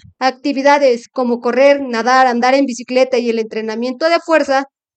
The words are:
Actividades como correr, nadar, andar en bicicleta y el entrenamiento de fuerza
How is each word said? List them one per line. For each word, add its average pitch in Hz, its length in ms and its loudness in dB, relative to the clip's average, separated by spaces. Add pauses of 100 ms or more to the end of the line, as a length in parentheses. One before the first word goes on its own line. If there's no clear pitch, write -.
(200)
Actividades 269 880 0
como 240 320 -4
correr, 269 420 2
nadar, 254 460 2
andar 247 260 0
en 277 120 2
bicicleta 254 520 -2
y 240 120 -2
el 226 100 -2
entrenamiento 226 680 -4
de 339 100 0
fuerza 277 460 0 (320)